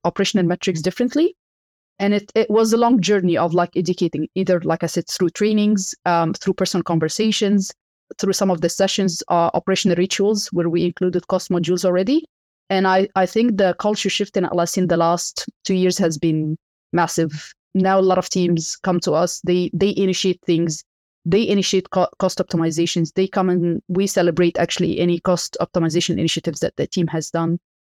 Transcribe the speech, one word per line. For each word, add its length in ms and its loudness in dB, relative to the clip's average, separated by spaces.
operational 420 0
metrics 340 -2
differently. 560 -2
And 160 2
it, 200 -4
it 160 2
was 220 2
a 40 4
long 240 4
journey 360 2
of, 180 0
like, 200 2
educating, 600 -2
either, 260 0
like 240 -2
I 20 0
said, 220 -4
through 220 -2
trainings, 640 0
um, 300 0
through 200 -4
personal 300 -2
conversations, 880 0
through 160 0
some 160 0
of 100 -2
the 80 2
sessions, 600 -2
uh, 260 2
operational 420 0
rituals 560 0
where 160 0
we 160 0
included 420 -2
cost 240 -4
modules 340 0
already. 400 2
And 160 2
I, 300 4
I 100 2
think 300 0
the 240 2
culture 300 -2
shift 260 -4
in 80 0
Atlassian 440 0
the 80 2
last 520 -2
two 100 -2
years 240 2
has 200 0
been 380 0
massive. 600 -2
Now 240 2
a 40 4
lot 160 4
of 100 -2
teams 480 -2
come 240 -2
to 120 -2
us, 320 0
they, 280 0
they 240 0
initiate 500 0
things, 380 0
they 240 2
initiate 420 0
co-, 180 0
cost 200 -2
optimizations, 760 0
they 120 2
come 240 0
and 380 0
we 180 0
celebrate 520 2
actually 400 0
any 200 2
cost 420 -2
optimization 580 0
initiatives 420 -2
that 160 -4
the 100 -2
team 220 -2
has 220 -6
done, 280 -2